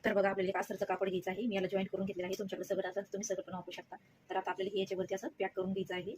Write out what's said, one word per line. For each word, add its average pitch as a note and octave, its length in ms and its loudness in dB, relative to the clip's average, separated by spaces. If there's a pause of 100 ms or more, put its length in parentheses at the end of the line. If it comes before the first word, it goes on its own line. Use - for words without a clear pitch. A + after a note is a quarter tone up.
तर A3 80 4
बघा, G3 160 6
आपल्याला F#3+ 200 2
एक F#3+ 80 2
अस्तरचं G3 280 0
कापड F#3+ 240 2
घ्यायचं F#3 220 0
आहे. G3 160 -2
मी G#3+ 80 0
याला F#3+ 180 2
जॉईंट F#3+ 200 4
करून F#3+ 140 0
घेतलेलं F3+ 200 -2
आहे. F#3+ 120 -2
तुमच्याकडे F#3 300 -4
सगळं F#3+ 200 0
असेल G3 140 -2
तर F#3+ 100 -8
तुम्ही G3+ 120 -4
सगळं F#3+ 180 -2
पण F#3+ 120 -8
वापरू F3+ 160 -6
शकता. - 260 -10 (340)
तर F#3 60 0
आता F#3+ 140 0
आपल्याला F#3+ 240 0
हे G3 60 2
याच्यावरती F#3+ 340 0
असं F#3+ 140 -2
पॅक - 280 -2
करून F#3 160 2
घ्यायचं F#3 220 -2
आहे. F#3 240 -4